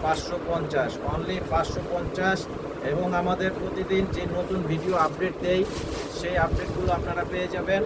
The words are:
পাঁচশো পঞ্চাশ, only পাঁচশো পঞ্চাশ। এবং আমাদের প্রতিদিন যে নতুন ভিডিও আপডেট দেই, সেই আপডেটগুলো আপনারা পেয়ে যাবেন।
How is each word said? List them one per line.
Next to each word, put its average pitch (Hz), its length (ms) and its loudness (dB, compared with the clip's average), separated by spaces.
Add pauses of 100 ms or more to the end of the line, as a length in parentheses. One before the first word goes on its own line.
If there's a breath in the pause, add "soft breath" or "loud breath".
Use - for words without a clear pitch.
পাঁচশো 156 320 0 (140)
পঞ্চাশ, 147 420 0 (220)
only 170 240 -2 (140)
পাঁচশো 160 300 0 (100)
পঞ্চাশ। 185 480 0 (520)
এবং 175 160 2 (140)
আমাদের 180 380 2
প্রতিদিন 185 440 0 (120)
যে 175 80 -2 (140)
নতুন 185 220 0 (120)
ভিডিও 170 240 2 (100)
আপডেট 156 300 0 (100)
দেই, 185 160 4 (580)
সেই 175 160 -2 (100)
আপডেটগুলো 180 520 0
আপনারা 175 340 -2
পেয়ে 180 240 -2
যাবেন। 185 300 2